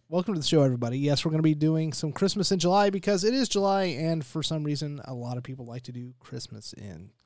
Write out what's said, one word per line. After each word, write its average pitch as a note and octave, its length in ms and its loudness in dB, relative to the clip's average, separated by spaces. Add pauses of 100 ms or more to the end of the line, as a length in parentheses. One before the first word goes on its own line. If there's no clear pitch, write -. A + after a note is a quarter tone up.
(100)
Welcome F3+ 240 0
to E3 60 -2
the C#3 60 -2
show, D#3+ 140 6
everybody. B2 380 2
Yes, C#3+ 260 2
we're E3 60 0
gonna D#3 120 2
be D#3 120 6
doing D#3 400 2
some D#3 180 -4
Christmas G3 400 0
in F#3+ 60 2
July F#3+ 320 4
because G3 340 0
it A3 80 4
is C4 160 2
July, G3 360 2
and D#3+ 380 -2
for D#3 200 -6
some D#3 220 -2
reason, D3 420 -4
a C3 80 -10
lot A#2+ 240 -8
of B2 60 -8
people C3 200 -14
like A#2+ 200 -12
to B2+ 80 -14
do B2 280 -12
Christmas - 540 -14
in F#2 340 -14 (180)